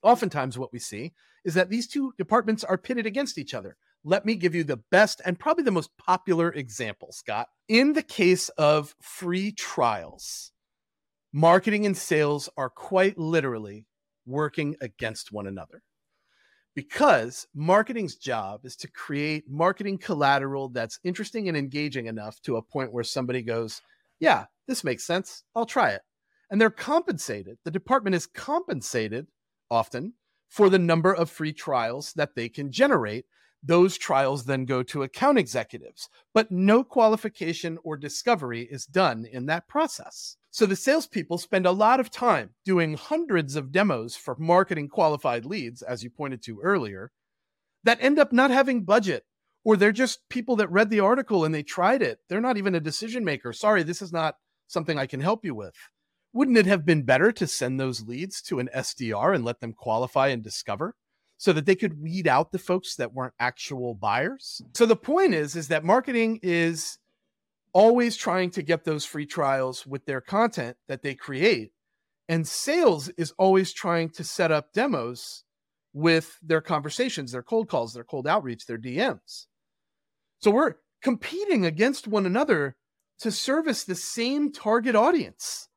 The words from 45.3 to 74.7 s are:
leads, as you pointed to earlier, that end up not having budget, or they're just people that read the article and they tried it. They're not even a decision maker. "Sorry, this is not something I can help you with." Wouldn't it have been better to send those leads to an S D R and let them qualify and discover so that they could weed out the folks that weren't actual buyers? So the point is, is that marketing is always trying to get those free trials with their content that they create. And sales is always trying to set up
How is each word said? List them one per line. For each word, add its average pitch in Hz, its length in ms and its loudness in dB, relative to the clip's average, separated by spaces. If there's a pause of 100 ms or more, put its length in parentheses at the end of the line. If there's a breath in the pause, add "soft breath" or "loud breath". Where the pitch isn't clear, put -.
leads, 131 380 -8
as 117 200 -8
you 120 80 -12
pointed 135 340 -10
to 107 160 -14
earlier, 117 520 -2 (720)
that 233 160 4
end 277 180 4
up 277 140 6
not 262 180 6
having 254 340 2
budget, 190 420 2 (360)
or 220 140 6
they're 202 160 6
just 240 360 -2
people 247 280 -2
that 202 140 2
read 202 180 4
the 214 120 2
article 202 440 4
and 156 100 0
they 151 80 -4
tried 202 380 2
it. 127 280 -2
They're 185 120 -2
not 240 160 0
even 196 180 -2
a 165 60 0
decision 220 440 -6
maker. 131 280 -4
"Sorry, 208 300 2
this 165 180 -4
is 175 120 -10
not 160 260 -2 (300)
something 156 300 -2
I 135 80 -2
can 131 140 -8
help 208 240 0
you 156 100 -4
with." 101 220 -12 (560)
Wouldn't 247 260 4
it 196 80 6
have 185 200 2
been 160 160 4
better 131 300 6
to 190 140 -2
send 131 320 -2
those 127 240 -4
leads 131 400 -10
to 151 160 -4
an 127 140 -4
S 131 220 -6
D 117 180 -4
R 120 200 2
and 139 120 0
let 120 160 -6
them 117 140 -10
qualify 123 540 0
and 120 140 -2
discover 110 540 -8 (400)
so - 160 2
that 151 140 0
they 190 100 6
could 160 260 -4
weed 165 240 -4
out 143 240 4
the 190 80 -6
folks - 380 -4
that 120 160 -6
weren't 127 260 -8
actual 123 560 -6
buyers? 120 680 -4 (140)
So 233 120 6
the 220 100 6
point 320 380 2
is, 151 200 -2
is 160 140 -8
that 156 160 0
marketing 226 580 0
is 170 560 -2 (760)
always 226 420 6
trying 185 340 0
to 180 120 -6
get 156 220 0
those 151 200 -2
free 147 220 -8
trials 135 600 -2
with 135 200 -10
their 131 160 -6
content 196 520 -2 (140)
that 135 140 -8
they 139 120 -6
create. 139 560 0 (560)
And 165 220 -2
sales 247 640 2
is 160 220 -6
always 190 420 4
trying 170 360 -2
to 165 140 -12
set 165 260 0
up 151 220 0